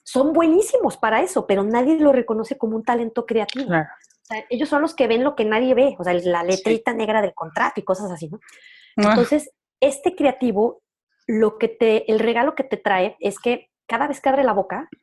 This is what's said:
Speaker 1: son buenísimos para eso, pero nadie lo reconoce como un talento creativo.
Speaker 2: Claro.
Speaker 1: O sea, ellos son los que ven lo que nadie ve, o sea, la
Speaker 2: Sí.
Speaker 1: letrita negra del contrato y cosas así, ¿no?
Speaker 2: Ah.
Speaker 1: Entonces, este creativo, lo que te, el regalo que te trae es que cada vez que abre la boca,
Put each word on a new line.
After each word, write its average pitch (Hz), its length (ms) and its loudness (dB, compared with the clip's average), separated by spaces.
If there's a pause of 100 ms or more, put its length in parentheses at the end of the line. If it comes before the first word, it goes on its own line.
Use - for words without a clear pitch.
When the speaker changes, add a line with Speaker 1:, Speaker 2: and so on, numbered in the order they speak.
Speaker 1:
son 277 280 0
buenísimos 330 640 2
para 220 260 0
eso, - 240 -2
pero 196 180 2
nadie 254 340 2
lo 294 140 6
reconoce 233 460 -2
como 220 180 -4
un 220 80 -6
talento 233 420 -2
creativo. 226 400 -4
Speaker 2:
Claro. 160 220 0 (340)
Speaker 1:
O - 40 -20
sea, 220 220 -10
ellos 247 200 -4
son 294 140 0
los 320 120 -2
que 254 140 2
ven 233 160 2
lo 294 100 0
que 233 100 -2
nadie 233 300 2
ve, 269 240 2
o 180 60 -8
sea, 180 100 0
la 175 280 0
Speaker 2:
Sí. 175 60 -6
Speaker 1:
letrita 220 440 -2
negra 220 300 -2
del 185 120 -2
contrato 165 460 -4
y - 40 -14
cosas 190 280 -4
así, 160 160 -12
¿no? 190 100 -14 (580)
Speaker 2:
Ah. 208 140 4
Speaker 1:
Entonces, 240 400 2 (300)
este 285 340 0
creativo, 247 680 0 (440)
lo 220 320 0
que 226 100 0
te, 220 420 0
el 220 100 2
regalo 233 340 0
que 269 100 -4
te 214 120 -6
trae 196 440 -2
es 202 200 -4
que - 300 -4 (180)
cada 240 200 -2
vez 285 120 -8
que - 80 0
abre 269 160 2
la 226 80 2
boca, 196 360 -4 (140)